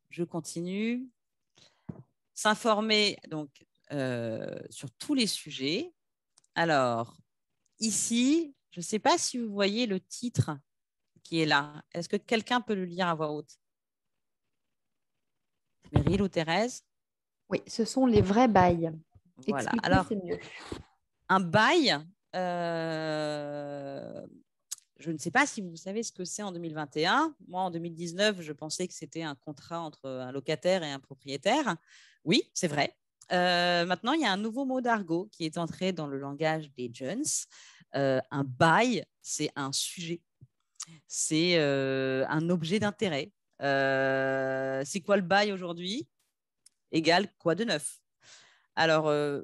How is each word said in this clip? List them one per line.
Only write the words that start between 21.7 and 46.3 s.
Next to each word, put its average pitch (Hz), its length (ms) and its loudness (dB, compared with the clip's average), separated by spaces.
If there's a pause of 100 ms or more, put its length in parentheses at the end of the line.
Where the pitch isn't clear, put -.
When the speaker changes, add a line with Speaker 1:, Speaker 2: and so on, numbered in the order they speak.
Speaker 1:
euh... 151 1900 -4 (720)
Je 143 120 -8
ne 160 80 -6
sais 165 120 -6
pas 269 160 4
si - 140 -8
vous 170 160 -10
savez 202 260 -8
ce - 80 -8
que 185 140 -10
c'est 190 180 -10
en 202 80 -6
deux 175 80 -8
mille 165 160 -8
vingt 151 220 -8
et 156 100 2
un. 277 300 2 (100)
Moi, 180 140 -8
en 190 100 -2
deux 165 80 -6
mille 170 160 -8
dix-neuf, 180 460 -2
je 151 120 -10
pensais 156 360 -8
que - 60 -16
c'était 160 280 -10
un 151 120 -6
contrat 160 460 -10
entre 151 280 -10
un 127 240 -8
locataire 160 500 0
et 151 80 -6
un 139 80 -6
propriétaire. 170 760 -2 (480)
Oui, 233 300 2
c'est 180 140 -2
vrai. 147 280 0 (340)
Euh, 175 540 4
maintenant, 196 300 0
il 330 80 2
y - 20 2
a 202 80 4
un 185 60 0
nouveau 226 260 -2
mot 262 160 -2
d'argot 202 500 0
qui - 140 -8
est 160 140 -4
entré 175 340 -2
dans 165 140 -4
le 139 120 -6
langage 147 540 -2
des 123 200 -8
jeunes. 156 320 -6 (720)
Euh, 135 260 2 (100)
un 139 140 -2
bail, 165 600 4 (160)
c'est - 340 -4
un 139 180 -4
sujet. 170 500 -6 (840)
C'est, 170 520 2
euh, 135 720 0
un 156 200 0
objet 175 320 0
d'intérêt. 196 520 -2 (300)
Euh, 135 1200 0
c'est 190 160 -6
quoi 202 160 2
le 202 60 2
bail 196 300 2
aujourd'hui ? 185 560 -8 (840)